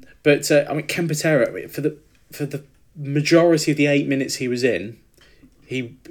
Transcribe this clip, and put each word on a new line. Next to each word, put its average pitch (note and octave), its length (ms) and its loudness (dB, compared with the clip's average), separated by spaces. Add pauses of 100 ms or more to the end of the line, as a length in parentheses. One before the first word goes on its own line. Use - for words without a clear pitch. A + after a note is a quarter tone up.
(240)
but, C#3+ 280 2
uh, C#3+ 180 4
I - 40 -6
mean, C#3+ 140 -6
Ken F3 200 -4
Patera, D3+ 600 0
for - 120 -10
the, D3+ 140 -2 (380)
for D3 120 -8
the - 180 -10 (340)
majority D3+ 760 4
of C#3 60 -2
the D3 100 2
eight C#3+ 200 2
minutes C3+ 280 -2
he B2+ 140 -4
was B2 140 -2
in, G#2+ 340 -2 (680)
he, B2 300 -10 (160)